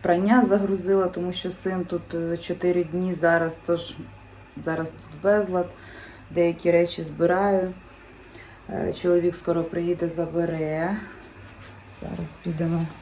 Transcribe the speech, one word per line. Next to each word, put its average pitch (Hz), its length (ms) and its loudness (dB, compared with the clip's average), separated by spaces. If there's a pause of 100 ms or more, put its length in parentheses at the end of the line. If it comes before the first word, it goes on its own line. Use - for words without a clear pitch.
Прання 202 420 4
загрузила, 190 640 2
тому 180 260 -4
що 180 180 -6
син 185 340 -4
тут, 175 160 -4 (120)
е, 165 240 -2
чотири 175 460 0
дні 180 300 -2
зараз, 165 520 2
тож 170 300 -2 (680)
зараз 160 240 -2
тут - 340 -18
безлад. 185 460 2 (640)
Деякі 170 400 2
речі 170 320 4
збираю. 185 720 2 (960)
Е, 180 240 -2
чоловік 175 420 2
скоро 170 280 0
приїде, 170 460 -2
забере. 165 880 -2 (1040)
Зараз 170 420 -8
підемо. 165 420 -2 (160)